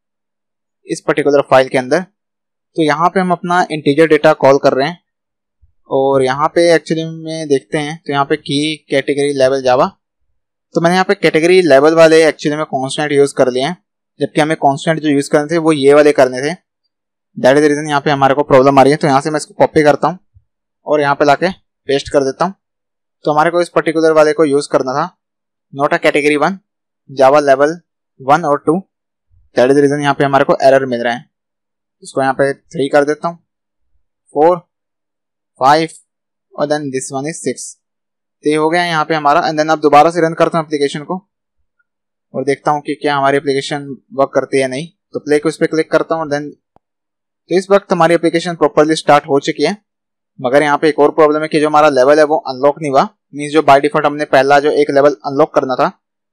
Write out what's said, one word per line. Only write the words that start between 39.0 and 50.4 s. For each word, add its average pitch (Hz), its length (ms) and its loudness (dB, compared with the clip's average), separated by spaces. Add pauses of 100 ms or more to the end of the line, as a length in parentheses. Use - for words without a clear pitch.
पे 160 100 -4
हमारा। 151 340 0
And 156 120 -4
then 156 100 0
आप 160 80 0
दोबारा 147 320 4
से 165 160 -2
run 165 80 -4
करता 165 240 -2
हूँ 151 80 -6
application 147 380 -6
को 175 140 -8 (1160)
और 131 100 -8
देखता 139 260 -4
हूँ 147 120 -4
कि 147 200 -8
क्या 147 140 -2
हमारी 139 200 0
application 139 540 -6 (220)
वर्क 135 220 -2
करती 135 260 -2
है 131 80 -2
नहीं। 135 180 -10
तो - 340 -14
play 147 180 0
को 156 100 -4
इस 151 80 -8
पे 160 100 -4
click 156 240 -4
करता 156 240 -2
हूँ, 160 160 -8
then 147 200 -6
तो - 1080 -12
इस 190 120 -6
वक्त 196 220 0
हमारी 170 220 2
application 170 420 -2
properly 156 400 0
start 147 300 2
हो 139 140 0
चुकी 143 240 -6
है, 190 120 -2 (600)
मगर 131 240 0